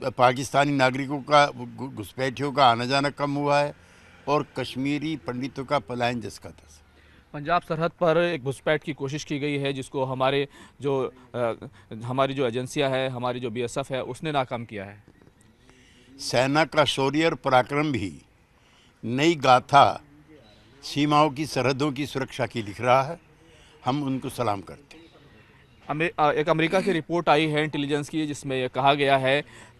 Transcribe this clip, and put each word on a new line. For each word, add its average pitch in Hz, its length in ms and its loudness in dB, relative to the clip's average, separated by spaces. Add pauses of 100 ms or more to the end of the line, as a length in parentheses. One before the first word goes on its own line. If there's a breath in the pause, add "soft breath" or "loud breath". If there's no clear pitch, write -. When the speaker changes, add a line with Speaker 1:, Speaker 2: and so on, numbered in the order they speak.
Speaker 1:
पाकिस्तानी 131 680 2
नागरिकों 135 480 0
का, 143 260 6
घु-, 123 460 -8
घुसपैठियों 127 600 -6
का 131 180 6
आना 117 140 2
जाना 139 260 0
कम 143 200 -4
हुआ 143 300 0
है 147 140 -2 (540 soft breath)
और 143 180 2 (100)
कश्मीरी 139 600 -4
पंडितों 127 480 -8
का 143 140 0
पलायन 123 420 -4
जस 104 180 -12
का 90 120 -16
तस। - 280 -20 (540 soft breath)
Speaker 2:
पंजाब 156 300 -2
सरहद 165 280 -2
पर 160 260 2
एक 170 280 0
घुसपैठ 147 380 -2
की 160 100 -8
कोशिश 139 320 -8
की 147 140 -6
गई 143 200 -2
है, 139 140 -2
जिसको 135 320 -4
हमारे 135 440 0 (320 loud breath)
जो, 135 340 -2 (200)
अ, 117 180 -2 (500 soft breath)
हमारी 135 320 0
जो 135 140 0
एजेंसियां 127 420 -2
हैं, 131 180 -2
हमारी 123 320 -6
जो 120 100 -6
बीएसएफ 120 400 -6
है, 131 120 -6
उसने 151 300 -8
नाकाम 127 320 -4
किया 104 200 -12
है। 101 200 -18 (1160 soft breath)
Speaker 1:
सेना 139 440 2
का 151 200 2
शौर्य 139 400 0
और 165 100 2
पराक्रम 139 580 2
भी 90 300 -6 (800 soft breath)
नई 139 300 2
गाथा 127 680 6 (800)
सीमाओं 147 480 2
की, 139 160 -6
सरहदों 135 460 0
की 135 140 -6
सुरक्षा 127 400 -6
की 117 160 -6
लिख 101 180 -10
रहा 127 220 4
है। 143 180 -8 (640 soft breath)
हम 143 180 -2
उनको 135 260 -4
सलाम 107 320 -4
करते - 360 -18
हैं। - 20 -20 (880 soft breath)
Speaker 2:
अमे-, 160 300 -2
अ, 151 140 4
एक 151 160 -2
अमेरिका 160 320 2
की 190 120 0
रिपोर्ट 165 360 -2
आई 156 180 6
है 151 180 0
इंटेलिजेंस 147 440 -4
की, 156 180 -4
जिसमें 139 340 -6
यह 127 80 -2
कहा 139 260 4
गया 139 220 4
है 135 260 2 (380 loud breath)